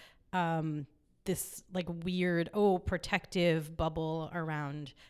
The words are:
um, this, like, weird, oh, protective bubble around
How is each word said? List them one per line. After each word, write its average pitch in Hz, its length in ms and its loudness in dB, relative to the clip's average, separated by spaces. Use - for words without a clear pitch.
um, 160 540 0
this, - 380 -4
like, 180 120 -2
weird, 180 520 2
oh, 202 240 6
protective 170 1000 0
bubble 160 560 -2
around 151 600 -4